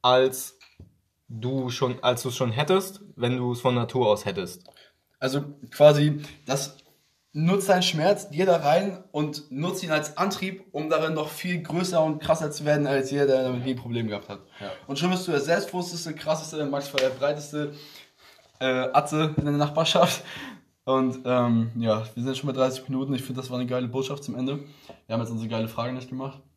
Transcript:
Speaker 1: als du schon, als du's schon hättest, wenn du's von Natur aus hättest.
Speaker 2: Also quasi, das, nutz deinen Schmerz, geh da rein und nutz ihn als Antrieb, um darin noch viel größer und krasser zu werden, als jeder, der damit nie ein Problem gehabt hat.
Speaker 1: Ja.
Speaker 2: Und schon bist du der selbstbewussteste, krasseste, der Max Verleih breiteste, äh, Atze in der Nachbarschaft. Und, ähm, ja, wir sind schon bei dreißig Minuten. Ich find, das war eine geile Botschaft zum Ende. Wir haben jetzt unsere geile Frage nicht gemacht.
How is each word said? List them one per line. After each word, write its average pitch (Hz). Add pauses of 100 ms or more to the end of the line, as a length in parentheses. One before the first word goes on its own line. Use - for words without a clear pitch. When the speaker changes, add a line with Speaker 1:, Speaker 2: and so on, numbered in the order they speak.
Speaker 1:
als 131 (680)
du 123
schon, 123
als 123
du's 120
schon 120
hättest, 185 (140)
wenn 123
du's 123
von 123
Natur 120
aus 104
hättest. 92 (560)
Speaker 2:
Also 135 (280)
quasi, 147 (240)
das, - (580)
nutz 175
deinen 180
Schmerz, 180
geh 160
da 175
rein 175
und 147
nutz 165
ihn 160
als 151
Antrieb, 190
um 156
darin 160
noch 156
viel 175
größer 175
und 151
krasser 156
zu 147
werden, 147
als 135
jeder, 143
der 131
damit 123
nie 131
ein 123
Problem 117
gehabt 101
hat. 98 (200)
Speaker 1:
Ja. 98 (160)
Speaker 2:
Und 139
schon 180
bist 180
du 170
der 143
selbstbewussteste, 170
krasseste, 156
der 151
Max 139
Verleih 131
breiteste, 147 (840)
äh, 131 (260)
Atze 151
in 147
der 147
Nachbarschaft. 160 (600)
Und, 131
ähm, 120
ja, 113 (100)
wir 120
sind 131
schon 127
bei 123
dreißig 131
Minuten. 135
Ich 123
find, 127
das 123
war 123
eine 127
geile 127
Botschaft 135
zum 123
Ende. 131 (460)
Wir 113
haben 113
jetzt 117
unsere 113
geile 113
Frage 120
nicht 127
gemacht. 131 (160)